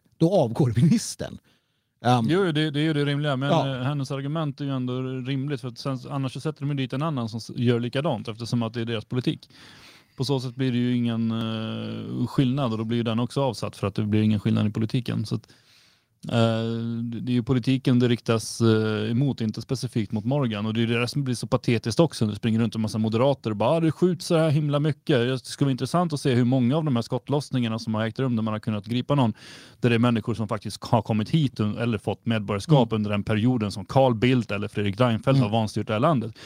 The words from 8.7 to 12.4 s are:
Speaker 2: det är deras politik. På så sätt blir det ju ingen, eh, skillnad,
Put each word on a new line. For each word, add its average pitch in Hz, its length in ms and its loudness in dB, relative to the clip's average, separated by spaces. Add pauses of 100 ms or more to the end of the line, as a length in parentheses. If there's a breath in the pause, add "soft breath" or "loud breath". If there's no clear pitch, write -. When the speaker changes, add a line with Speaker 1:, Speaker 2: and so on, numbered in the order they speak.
Speaker 2:
det 120 60 -4
är 113 40 -4
deras 113 200 -4
politik. - 440 -4 (680 loud breath)
På 131 80 -4
så 131 160 0
sätt 120 140 -8
blir 131 180 0
det 120 60 0
ju 123 180 2
ingen, 117 340 0
eh, 110 960 -6
skillnad, 131 460 0